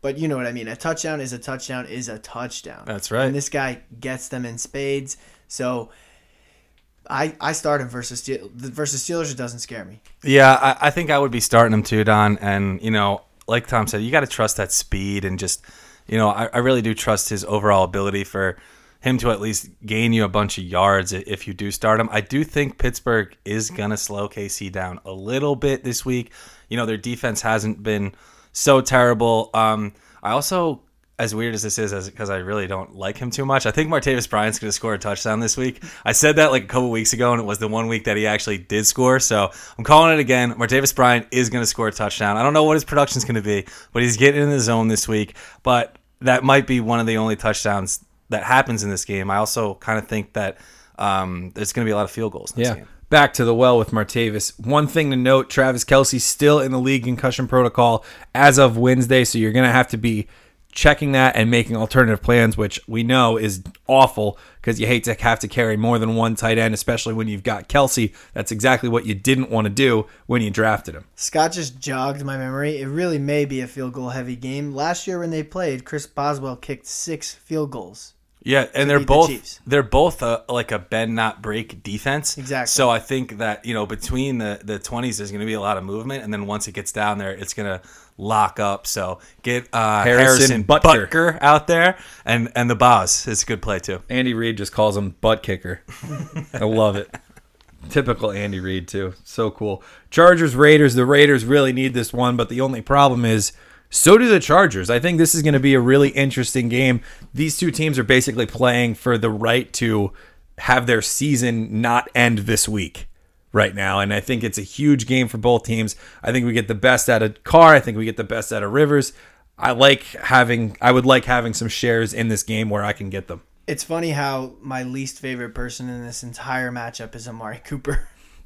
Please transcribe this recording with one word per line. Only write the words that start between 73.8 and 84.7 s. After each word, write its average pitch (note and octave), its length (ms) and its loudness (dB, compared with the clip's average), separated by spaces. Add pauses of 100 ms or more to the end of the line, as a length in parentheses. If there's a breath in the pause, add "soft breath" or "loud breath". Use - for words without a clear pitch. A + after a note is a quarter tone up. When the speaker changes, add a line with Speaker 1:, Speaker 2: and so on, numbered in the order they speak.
Speaker 1:
goal B2+ 160 -8
heavy B2+ 260 -10
game. C#3 380 -10
Last D#3+ 320 -4
year F#3 120 -6
when E3+ 120 -6
they D#3 120 -6
played, D3+ 440 -6
Chris D3 200 -10
Boswell C#3 500 -6
kicked B2+ 300 -14
six - 460 -10
field D#3 380 -6
goals G#2+ 420 -16 (280)
Speaker 2:
Yeah, C3 320 2
and - 0 -
Speaker 1:
to C#3 140 0
Speaker 2:
they're C#3+ 120 4
Speaker 1:
beat C#3 100 0
the C#3 60 6
Speaker 2:
both D#3+ 160 6
Speaker 1:
Chiefs. - 360 -12
Speaker 2:
they're C#3 160 2
both C#3 400 0
a, A#2 260 -2
like, A#2+ 220 -4
a G#2+ 80 -4
bend A2+ 380 -4
not A2 260 -2
break A2 400 -8
defense. C3+ 560 -6
Speaker 1:
Exactly. C3 320 -6
Speaker 2:
So C3 180 2
I A#2 120 2
think B2 380 -8
that, G#2+ 260 -6
you A#2+ 100 -6
know, G#2+ 100 -2
between B2+ 540 -6
the, G#2 240 -6
the G#2 160 -8